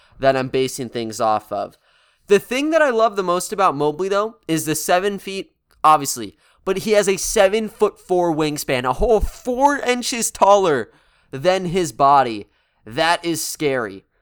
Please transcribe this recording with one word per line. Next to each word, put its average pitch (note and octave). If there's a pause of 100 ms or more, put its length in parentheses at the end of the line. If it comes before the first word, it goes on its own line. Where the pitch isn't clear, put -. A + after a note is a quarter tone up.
(200)
that C3+
I'm C3
basing C3
things A2+
off A2
of. G2 (520)
The G3
thing C4+
that D#4+
I D4
love A3
the G3
most F3
about F#3
Mobley, D3+
though, G#3 (100)
is D#3+
the D3+
seven F#3+
feet, F#3+ (260)
obviously, C#3 (280)
but F#3+
he G#3+
has G3+
a G3
seven-foot-four G3
wingspan, D3
a B2+
whole G#3+
four C4+
inches B3
taller F#3+ (400)
than F3+
his E3+
body. C3 (380)
That E3
is E3
scary. A#2+ (180)